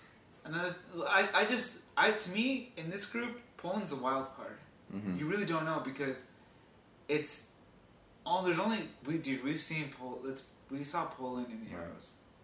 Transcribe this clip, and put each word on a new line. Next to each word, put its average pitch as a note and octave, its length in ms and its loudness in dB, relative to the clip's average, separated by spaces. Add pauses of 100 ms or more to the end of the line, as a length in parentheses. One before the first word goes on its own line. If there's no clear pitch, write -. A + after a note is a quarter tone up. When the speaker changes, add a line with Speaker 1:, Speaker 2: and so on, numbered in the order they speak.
(440)
Speaker 1:
another, F3 300 -2 (320)
I, G3 280 6
I G3+ 100 8
just, A3 380 0 (140)
I, F#3+ 140 8
to G3 200 0
me, A#3 460 0
in D#3+ 140 -6
this G3 160 -2
group, A#3+ 320 -4 (200)
Poland's F3+ 340 -2
a C#3 40 -2
wild C3 380 2
card. - 220 -10 (400)
Speaker 2:
Mm-hmm. G2 220 -2
Speaker 1:
You D3+ 80 0
really G3+ 200 2
don't D#3+ 180 2
know D#3+ 200 0
because C3 400 -2 (840)
it's D3+ 380 0 (800)
all, F3+ 160 4
there's F3 160 4
only, G#3+ 200 4 (280)
we, D#3+ 120 2
dude, C3 260 -2
we've D3 160 0
seen D#3 300 -2 (100)
Pol-, B2+ 240 -6
let's, C3+ 240 -6 (220)
we C#3 140 -4
saw E3 200 -2
Poland B2 460 -4
in A2 100 -8
the F2 160 -8
Speaker 2:
Right. E2+ 100 -6
Speaker 1:
Euros. - 260 -12 (320)